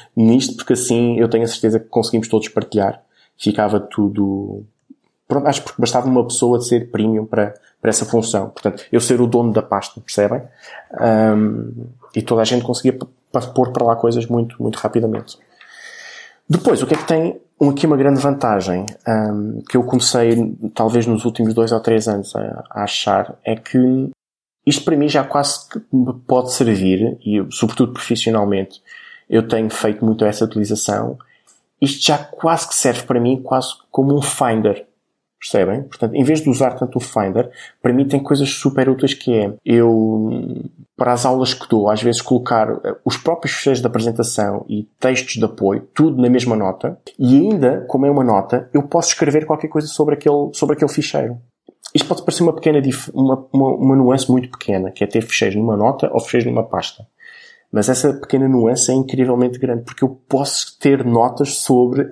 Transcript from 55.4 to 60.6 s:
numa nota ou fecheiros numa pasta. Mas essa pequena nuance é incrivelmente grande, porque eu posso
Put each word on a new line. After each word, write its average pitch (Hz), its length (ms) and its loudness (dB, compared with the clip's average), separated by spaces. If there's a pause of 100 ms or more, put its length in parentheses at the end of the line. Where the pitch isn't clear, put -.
numa 110 200 0
nota 123 360 0
ou - 80 2
fecheiros 120 260 0
numa 120 180 -2
pasta. - 420 -8 (640)
Mas 104 180 0
essa 131 260 2
pequena 135 340 0
nuance 127 420 2
é 131 40 2
incrivelmente 127 640 0
grande, 120 240 -2
porque - 220 -4
eu 131 40 2
posso - 720 -4